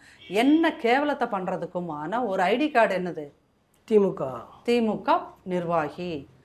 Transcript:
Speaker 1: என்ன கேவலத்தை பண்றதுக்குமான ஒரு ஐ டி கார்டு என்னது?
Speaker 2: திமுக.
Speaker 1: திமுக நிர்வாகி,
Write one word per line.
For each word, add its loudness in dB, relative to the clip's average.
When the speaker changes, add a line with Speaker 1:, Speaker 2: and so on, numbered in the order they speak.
Speaker 1:
என்ன 4
கேவலத்தை 0
பண்றதுக்குமான -6
ஒரு 0
ஐ 2
டி 0
கார்டு 4
என்னது? -8
Speaker 2:
திமுக. 2
Speaker 1:
திமுக 0
நிர்வாகி, -4